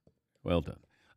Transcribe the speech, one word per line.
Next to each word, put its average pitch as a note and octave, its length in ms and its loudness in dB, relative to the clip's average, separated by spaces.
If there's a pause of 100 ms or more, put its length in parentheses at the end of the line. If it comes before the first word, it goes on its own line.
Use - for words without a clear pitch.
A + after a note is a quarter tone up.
(420)
Well F2 200 2
done. - 160 -8 (380)